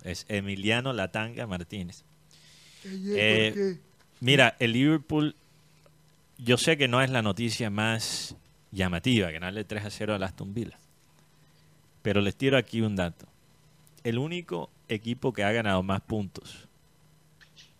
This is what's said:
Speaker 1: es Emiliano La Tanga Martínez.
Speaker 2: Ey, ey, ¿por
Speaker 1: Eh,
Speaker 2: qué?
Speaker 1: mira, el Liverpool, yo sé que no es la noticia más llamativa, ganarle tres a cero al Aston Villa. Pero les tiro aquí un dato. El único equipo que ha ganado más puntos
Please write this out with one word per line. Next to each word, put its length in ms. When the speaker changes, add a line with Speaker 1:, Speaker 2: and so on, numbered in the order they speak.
Speaker 1:
es 240
Emiliano 640
La 180
Tanga 360
Martínez. 580
Speaker 2:
Ey, 80
ey, 80
¿por 180
Speaker 1:
Eh, 360
Speaker 2:
qué? 260
Speaker 1:
mira, 380
el 140
Liverpool, 640
yo 220
sé 180
que 100
no 160
es 60
la 140
noticia 480
más 640
llamativa, 600
ganarle 340
tres 220
a 40
cero 240
al 100
Aston 280
Villa. 260
Pero 180
les 160
tiro 220
aquí 240
un 120
dato. 320
El 140
único 520
equipo 440
que 120
ha 80
ganado 300
más 200
puntos 680